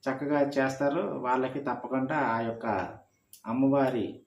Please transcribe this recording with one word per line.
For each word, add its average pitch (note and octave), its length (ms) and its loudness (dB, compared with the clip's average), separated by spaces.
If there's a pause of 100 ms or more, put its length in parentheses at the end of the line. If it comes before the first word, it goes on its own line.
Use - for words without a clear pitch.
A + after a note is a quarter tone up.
(100)
చక్కగా C#3+ 380 2
చేస్తారో C#3+ 540 0
వాళ్ళకి C3 580 -2
తప్పకుండా C3 580 -2
ఆ A#2 220 2
యొక్క A2+ 260 -4 (800)
అమ్మవారి B2+ 800 2